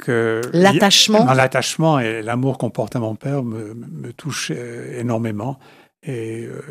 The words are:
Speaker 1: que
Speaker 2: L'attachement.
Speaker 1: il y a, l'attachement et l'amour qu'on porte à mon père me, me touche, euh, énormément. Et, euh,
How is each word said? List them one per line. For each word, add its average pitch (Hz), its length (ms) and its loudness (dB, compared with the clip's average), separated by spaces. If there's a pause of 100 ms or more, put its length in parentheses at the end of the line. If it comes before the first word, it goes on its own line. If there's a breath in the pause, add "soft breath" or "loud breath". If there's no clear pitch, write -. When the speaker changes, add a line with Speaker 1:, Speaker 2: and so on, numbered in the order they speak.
Speaker 1:
que 113 380 0 (120)
Speaker 2:
L'attachement. 196 680 6
Speaker 1:
il 247 40 4
y - 20 4
a, 131 60 6
l'attachement 131 640 4
et 113 220 -2
l'amour 120 360 -2
qu'on 135 120 -2
porte - 260 -4
à 131 40 -2
mon 110 160 -4
père 135 280 -4
me, 110 300 -8
me 120 400 -14
touche, - 420 -8
euh, 123 440 -10
énormément. 113 600 -4 (420 soft breath)
Et, 113 440 -8
euh, - 260 -12